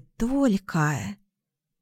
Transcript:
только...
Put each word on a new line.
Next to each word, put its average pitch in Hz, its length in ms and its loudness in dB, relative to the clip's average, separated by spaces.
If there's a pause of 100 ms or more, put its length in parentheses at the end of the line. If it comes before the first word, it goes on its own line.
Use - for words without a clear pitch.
(160)
только... 196 1000 0 (640)